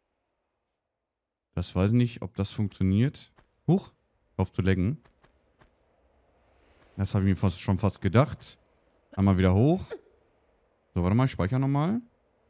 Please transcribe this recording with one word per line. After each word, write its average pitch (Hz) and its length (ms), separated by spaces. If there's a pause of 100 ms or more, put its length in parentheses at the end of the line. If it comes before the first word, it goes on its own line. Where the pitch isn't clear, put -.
(1500)
Das 90 200
weiß 95 160
ich 117 60
nicht, 123 260
ob - 140
das 98 160
funktioniert. 101 800 (340)
Huch. - 260 (440)
Auf 95 160
zu - 100
laggen. 95 360 (2000)
Das 98 180
habe 98 100
ich 98 60
mir 92 60
fast, 92 220
schon 95 200
fast - 220
gedacht. - 580 (540)
Einmal 98 260
wieder 92 160
hoch. 147 260 (1120)
So, 87 80
warte 95 140
mal, 131 80
ich 131 60
speichere 98 280
nochmal. 143 420 (500)